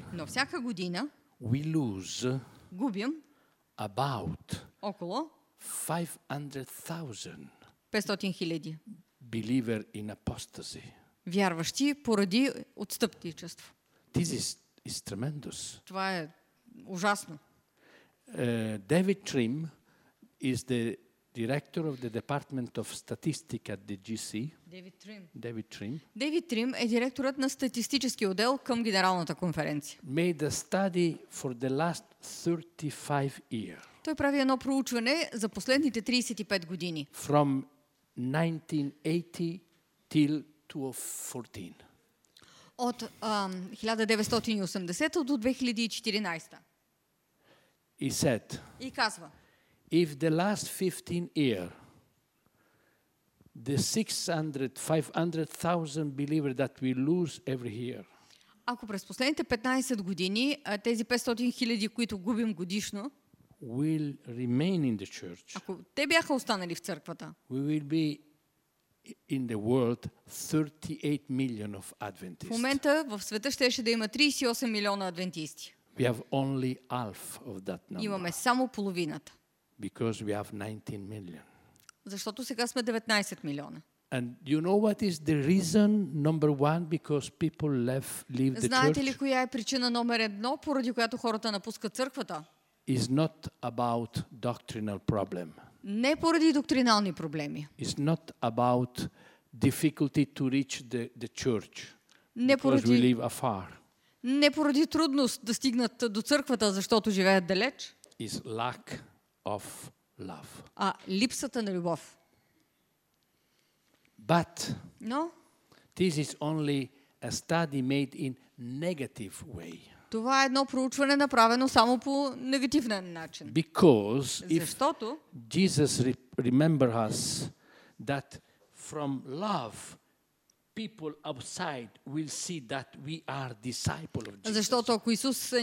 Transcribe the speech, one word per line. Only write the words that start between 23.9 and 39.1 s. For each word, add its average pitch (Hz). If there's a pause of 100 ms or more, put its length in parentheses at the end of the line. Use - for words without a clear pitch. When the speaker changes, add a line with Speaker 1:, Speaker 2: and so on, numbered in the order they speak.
Speaker 2:
G 107
C. 120 (160)
Speaker 1:
Дейвид 180
Трим. 202 (160)
Speaker 2:
David 117 (100)
Trim 117 (160)
Speaker 1:
Дейвид 311
Трим 240
е 240
директорът 254
на 269
статистическия 240
отдел 220
към 233
Генералната 185
конференция. 151
Speaker 2:
made 160
a 147
study 180 (140)
for 131
the 123
last 156 (200)
thirty-five 147 (100)
year. 95 (260)
Speaker 1:
Той 311
прави 285
едно 262
проучване 262
за 220
последните 254
тридесет 240
и 214
пет 190
години. 160
Speaker 2:
From 139 (560)
nineteen 147 (140)
eighty 170 (500)